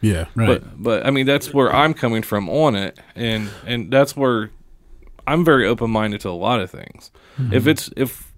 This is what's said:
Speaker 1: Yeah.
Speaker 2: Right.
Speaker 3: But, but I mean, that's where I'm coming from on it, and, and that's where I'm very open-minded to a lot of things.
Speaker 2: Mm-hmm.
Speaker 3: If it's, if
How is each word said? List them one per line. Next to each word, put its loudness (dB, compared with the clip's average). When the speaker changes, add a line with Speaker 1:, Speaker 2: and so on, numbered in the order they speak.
Speaker 1:
Yeah. 0
Speaker 2:
Right. 2
Speaker 3:
But, -18
but 0
I 0
mean, 2
that's 0
where 4
I'm 4
coming -2
from -4
on 2
it, -6
and, -4
and -6
that's 2
where -2
I'm 2
very 6
open-minded -2
to -8
a -6
lot -2
of -8
things. -20
Speaker 2:
Mm-hmm. -2
Speaker 3:
If 2
it's, 0
if -6